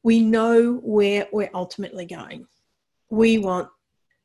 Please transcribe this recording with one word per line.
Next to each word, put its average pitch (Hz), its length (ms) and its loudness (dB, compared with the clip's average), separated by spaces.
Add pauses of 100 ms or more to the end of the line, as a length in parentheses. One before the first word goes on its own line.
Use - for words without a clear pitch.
we 226 180 4
know 233 640 2
where 202 500 0
we're 202 220 -4
ultimately 180 520 -10
going. - 400 -18 (640)
We 226 280 2
want 185 300 -4 (560)